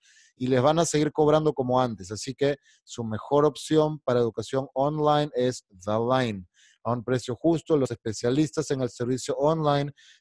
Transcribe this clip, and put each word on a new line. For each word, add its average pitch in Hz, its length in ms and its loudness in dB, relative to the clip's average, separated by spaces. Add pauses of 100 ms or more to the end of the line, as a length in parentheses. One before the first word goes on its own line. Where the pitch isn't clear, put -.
(360)
y 123 120 -4
les 127 140 4
van 151 180 4
a 170 60 2
seguir 151 260 0
cobrando 151 420 4
como 127 260 0
antes. 104 320 -4
Así 110 240 -8
que 139 220 0 (260)
su - 200 -12
mejor 117 420 2
opción 151 540 0
para 123 200 0
educación 120 540 -2
online 147 640 0
es 123 340 -2
The 95 220 -8
Line. 117 540 0 (400)
A 113 60 -2
un 123 120 -4
precio 123 320 -4
justo, 160 420 0
los 127 140 0
especialistas 131 800 -2
en 131 100 -2
el 123 80 -2
servicio 123 480 -4
online. 147 560 0 (280)